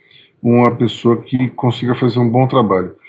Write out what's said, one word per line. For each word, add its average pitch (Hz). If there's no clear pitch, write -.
uma 120
pessoa 120
que 127
consiga 123
fazer 123
um 120
bom 127
trabalho. 98